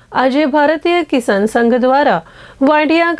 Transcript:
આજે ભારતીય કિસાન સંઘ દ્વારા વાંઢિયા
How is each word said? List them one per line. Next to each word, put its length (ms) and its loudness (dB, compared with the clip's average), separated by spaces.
આજે 220 0
ભારતીય 480 0
કિસાન 400 0
સંઘ 320 0
દ્વારા 360 0
વાંઢિયા 520 0